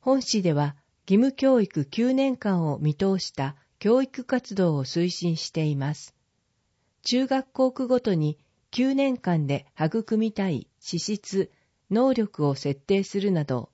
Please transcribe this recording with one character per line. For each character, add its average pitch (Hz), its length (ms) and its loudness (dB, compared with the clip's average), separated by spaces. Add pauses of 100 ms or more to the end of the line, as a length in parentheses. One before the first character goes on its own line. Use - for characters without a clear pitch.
本 269 200 2
市 220 220 -2
で 175 100 2
は、 147 220 0 (320)
義 190 100 4
務 262 160 4
教 269 280 4
育 165 240 -2
九 240 280 0
年 262 240 0
間 185 300 0
を 147 120 -2
見 151 180 0
通 190 220 0
し - 120 -8
た 139 260 -6 (220)
教 240 240 2
育 262 220 -8
活 247 300 -4
動 180 220 2
を 139 80 -2
推 170 260 -2
進 170 260 -2
し - 140 -10
て 160 140 -2
い 151 100 0
ま 139 200 -4
す。 - 200 -20 (880)
中 254 240 0
学 262 260 -2
校 262 200 0
区 254 160 -6
ご 247 120 2
と 214 140 0
に 151 240 0 (320)
九 269 240 0
年 269 220 0
間 165 300 0
で 139 200 -4 (120)
育 214 380 0
み 220 160 0
た 196 160 -2
い 139 200 -4 (100)
資 - 200 -8
質、 196 520 -4 (400)
能 254 240 2
力 208 320 -2
を 139 80 2
設 139 260 -4
定 196 220 0
す 196 180 -4
る 196 120 0
な 160 120 0
ど 127 300 -6